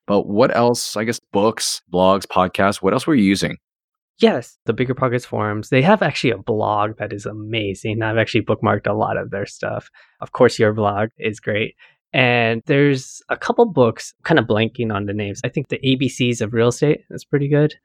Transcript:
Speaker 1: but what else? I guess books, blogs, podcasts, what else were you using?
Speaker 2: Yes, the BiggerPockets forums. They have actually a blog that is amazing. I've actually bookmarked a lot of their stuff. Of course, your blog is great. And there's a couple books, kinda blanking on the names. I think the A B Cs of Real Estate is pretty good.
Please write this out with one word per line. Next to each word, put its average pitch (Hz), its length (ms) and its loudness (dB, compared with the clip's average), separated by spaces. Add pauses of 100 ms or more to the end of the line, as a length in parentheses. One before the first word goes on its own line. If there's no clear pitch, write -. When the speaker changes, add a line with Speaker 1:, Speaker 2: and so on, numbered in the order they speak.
Speaker 1:
but 101 220 0
what 107 260 2
else? 120 420 0
I 104 60 -4
guess 113 160 -4 (140)
books, 107 500 -2 (100)
blogs, 92 320 4
podcasts, 95 580 0
what 95 100 2
else 131 120 0
were 160 120 2
you 104 80 4
using? - 340 2 (600)
Speaker 2:
Yes, 202 460 0
the 120 80 0
BiggerPockets 123 520 -2
forums. 107 420 -4
They 131 140 2
have 196 200 4
actually 135 300 0
a 98 60 -4
blog 107 600 -2
that 107 140 -6
is 104 120 -10
amazing. 107 800 -4
I've 110 160 0
actually 107 260 -2
bookmarked 107 440 -2
a 101 40 -2
lot 104 240 -2
of 98 140 -6
their 101 160 -6
stuff. - 440 -8 (300)
Of - 120 -14
course, 120 260 4
your 107 140 4
blog 104 460 -2
is 110 200 -6
great. 107 380 -6 (360)
And 120 540 2
there's 143 600 0
a 131 80 -2
couple - 300 0
books, 127 480 0 (100)
kinda 151 180 2
blanking 110 500 -2
on 101 140 -4
the 101 60 -6
names. 101 320 -6
I - 60 -4
think 143 180 -6
the 135 180 -4
A 131 80 4
B 131 140 -2
Cs 123 320 -2
of 110 120 -4
Real 117 160 2
Estate 147 420 0
is - 140 -14
pretty 143 220 -2
good. 147 280 2 (100)